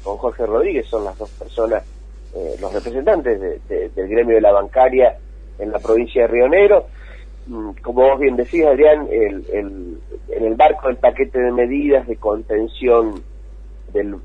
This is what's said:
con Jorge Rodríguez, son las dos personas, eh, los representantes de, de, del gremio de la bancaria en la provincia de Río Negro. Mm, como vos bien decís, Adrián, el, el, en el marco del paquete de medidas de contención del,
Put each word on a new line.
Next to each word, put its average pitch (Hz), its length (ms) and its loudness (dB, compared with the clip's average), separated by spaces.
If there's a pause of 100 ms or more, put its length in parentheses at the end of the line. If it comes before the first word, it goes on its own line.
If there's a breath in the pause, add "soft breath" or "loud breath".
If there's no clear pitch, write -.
con 101 140 -8
Jorge 120 280 -6
Rodríguez, 127 420 -2
son 113 160 -6
las 95 140 -10
dos 104 140 -12
personas, 113 520 -4 (520)
eh, 80 260 -8
los 95 120 -10
representantes 131 680 -2
de, 87 260 -6
de, 87 220 -6
del 95 180 -6
gremio 117 280 2
de 110 60 4
la 104 120 6
bancaria 123 640 2 (420)
en 104 120 -8
la 104 80 -4
provincia 117 420 0
de 117 60 4
Río 117 200 2
Negro. 196 380 4 (600 soft breath)
Mm, 110 240 -12 (100)
como 127 280 4
vos 135 100 2
bien 135 160 2
decís, 123 280 0
Adrián, 151 480 6
el, 98 400 -2
el, 95 460 -8 (320)
en 113 160 -4
el 113 100 -2
marco 151 320 2
del 123 100 -2
paquete 127 420 0
de 123 120 0
medidas 127 560 0
de 117 100 -6
contención 110 1040 -2 (720)
del, 101 320 -4